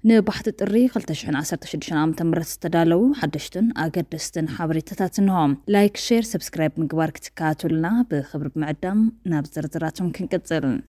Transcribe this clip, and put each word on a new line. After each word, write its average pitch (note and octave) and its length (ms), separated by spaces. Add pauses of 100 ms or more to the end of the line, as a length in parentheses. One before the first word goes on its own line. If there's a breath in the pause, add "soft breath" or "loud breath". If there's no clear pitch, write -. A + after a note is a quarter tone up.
ንባሕቲ A3 400 (120)
ጥሪ G3 140 (180)
ክልተ - 260
ሽሕን D#3 220
ዓሰርተ - 300
ሽዱሽተን - 320
ዓመተ D#3+ 260
ምህረት E3 240
ዝተዳለዉ E3+ 500 (160)
ሓደሽትን E3+ 500 (140)
ኣገደስትን D#3+ 720
ሓበሬታታት E3 680
እንሆ። F#3 240 (300)
ላይክ፣ G3+ 320
ሼር፣ A3+ 260
ሰብስክራይብ D#3+ 480
ምግባር D#3 340
ክትከታተሉና D#3+ 720 (220)
ብኽብሪ C#3+ 460
ብምዕዳም D#3 480 (280)
ናብ D3+ 240
ዝርዝራቶም D#3+ 600
ክንቅጽል። E3 500 (280)